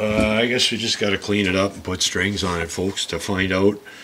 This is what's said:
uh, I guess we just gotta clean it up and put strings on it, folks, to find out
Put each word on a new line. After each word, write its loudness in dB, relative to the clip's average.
uh, 2
I 2
guess 0
we -2
just -2
gotta 0
clean 0
it 2
up 2
and -14
put -4
strings 0
on 0
it, -6
folks, -4
to -4
find -2
out 4